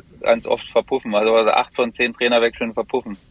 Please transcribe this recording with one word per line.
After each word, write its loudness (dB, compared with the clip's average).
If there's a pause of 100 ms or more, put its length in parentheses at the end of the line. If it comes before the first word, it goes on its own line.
(220)
ganz 0
oft -4
verpuffen, -2
also, 2
also 4
acht 0
von -2
zehn -4
Trainerwechseln 0
verpuffen. -6 (140)